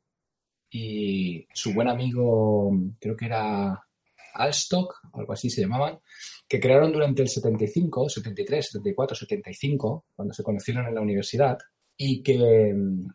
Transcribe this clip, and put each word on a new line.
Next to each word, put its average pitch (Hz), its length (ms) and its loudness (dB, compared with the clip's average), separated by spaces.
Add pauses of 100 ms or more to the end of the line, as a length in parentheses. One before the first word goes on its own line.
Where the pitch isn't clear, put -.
(680)
y 98 840 -4
su - 220 -4
buen 117 160 2
amigo, 117 800 2 (280)
creo 107 180 -4
que 120 80 -6
era 104 600 -2 (480)
Alstock, 147 680 -2 (120)
algo - 200 -8
así - 160 -6
se - 120 -2
llamaban, 131 380 -2 (480)
que 127 120 0
crearon 139 320 6
durante 143 320 2
el 120 60 0
setenta 110 340 0
y 104 40 2
cinco, 143 400 0
setenta 101 340 -6
y 98 40 -6
tres, 147 220 -2
setenta 101 220 -6
y 98 40 0
cuatro, 135 220 -2
setenta - 340 -6
y 92 60 -12
cinco, 139 500 -4 (100)
cuando 101 180 -8
se 107 100 -8
conocieron 117 420 -4
en 117 100 -4
la 110 60 -2
universidad, 107 560 0 (400)
y 135 260 -2
que, 113 500 6
mm, 95 420 0